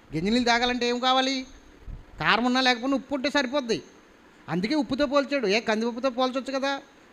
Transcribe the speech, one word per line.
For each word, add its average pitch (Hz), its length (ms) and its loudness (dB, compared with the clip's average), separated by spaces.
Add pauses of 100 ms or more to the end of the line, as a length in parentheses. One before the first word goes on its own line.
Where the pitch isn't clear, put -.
(160)
గంజి 180 160 0
నీళ్ళు 240 160 2
తాగాలంటే 240 420 2
ఏం 247 100 -2
కావాలి? 262 480 0 (720)
కారం 196 260 2
ఉన్నా 254 160 2
లేకపోయినా 254 340 2
ఉప్పు 269 200 -4
ఉంటే 269 140 0
సరిపోద్ది. 254 540 0 (680)
అందుకే 185 260 0
ఉప్పుతో 277 300 0
పోల్చాడు. 277 420 0
ఏ, 208 120 4
కందిపప్పుతో 226 500 -2
పోల్చొచ్చు 254 440 -2
కదా, 277 280 -2 (320)